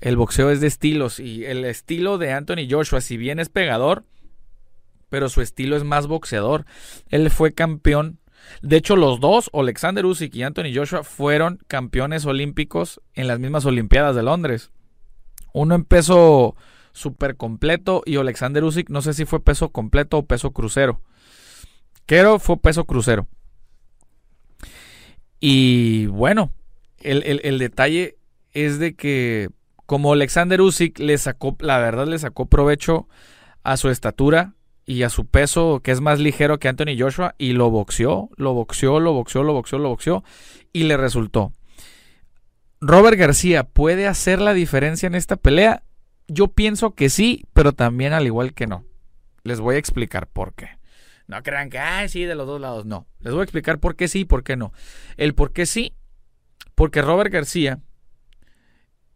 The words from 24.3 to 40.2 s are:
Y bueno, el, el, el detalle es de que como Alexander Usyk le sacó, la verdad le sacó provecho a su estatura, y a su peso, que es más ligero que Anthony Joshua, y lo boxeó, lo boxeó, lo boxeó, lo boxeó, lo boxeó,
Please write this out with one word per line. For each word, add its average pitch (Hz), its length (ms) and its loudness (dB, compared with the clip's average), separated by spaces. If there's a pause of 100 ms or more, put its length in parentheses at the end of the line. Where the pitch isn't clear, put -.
Y 123 680 2
bueno, 139 440 0 (500)
el, 143 220 -2
el, 143 200 -4
el 139 160 -2
detalle 147 580 -2 (360)
es 147 260 -2
de 160 160 -4
que 120 540 -2 (360)
como 143 280 0
Alexander 175 480 2
Usyk 175 380 2
le 147 180 2
sacó, 131 420 -6
la 135 200 0
verdad 120 280 -2
le 165 120 -4
sacó 131 260 -8
provecho 147 640 2 (560)
a 135 140 -2
su 135 120 0
estatura, 143 640 0 (320)
y 123 180 -4
a 120 60 0
su - 160 -4
peso, 156 560 2
que 131 100 -2
es 127 100 0
más 147 180 2
ligero 147 400 0
que - 80 -4
Anthony 135 300 -4
Joshua, 135 400 -2
y 127 160 -2
lo 120 160 4
boxeó, 120 640 -2
lo 139 180 -2
boxeó, 131 460 0
lo 165 140 2
boxeó, 131 300 -2
lo 151 100 0
boxeó, 139 260 -6
lo 143 100 -2
boxeó, 160 340 -4 (500)